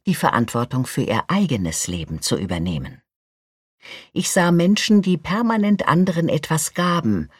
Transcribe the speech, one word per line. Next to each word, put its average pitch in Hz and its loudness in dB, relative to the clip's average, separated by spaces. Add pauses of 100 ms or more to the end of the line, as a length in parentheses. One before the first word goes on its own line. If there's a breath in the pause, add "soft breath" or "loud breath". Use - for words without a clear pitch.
die 185 0
Verantwortung 120 0
für - -4
ihr - -2
eigenes 127 0
Leben 80 -6
zu - -2
übernehmen. 85 -4 (1120 loud breath)
Ich - -4
sah 175 4
Menschen, 196 4
die 185 2
permanent 208 0
anderen 170 2
etwas 156 -2
gaben, 156 0